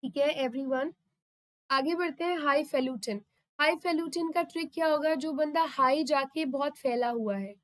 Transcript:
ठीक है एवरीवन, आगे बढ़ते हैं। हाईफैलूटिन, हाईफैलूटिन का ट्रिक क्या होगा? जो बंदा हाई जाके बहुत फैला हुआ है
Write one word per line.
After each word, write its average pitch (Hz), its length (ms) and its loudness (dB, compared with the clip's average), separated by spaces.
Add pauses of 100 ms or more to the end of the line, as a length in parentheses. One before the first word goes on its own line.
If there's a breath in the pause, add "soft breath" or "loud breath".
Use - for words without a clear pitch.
ठीक 254 140 -6
है 277 100 4 (160)
एवरीवन, 262 500 -2 (760)
आगे 277 260 2
बढ़ते 339 280 -2
हैं। 349 160 0
हाईफैलूटिन, 262 800 0 (380)
हाईफैलूटिन 330 720 0
का 339 120 2
ट्रिक 330 300 -6
क्या 320 140 0
होगा? 311 280 2
जो 311 180 -4
बंदा 302 360 0
हाई 269 340 4
जाके 277 440 0
बहुत 277 300 -2
फैला 240 320 0
हुआ 220 280 -2
है 196 160 -8 (100)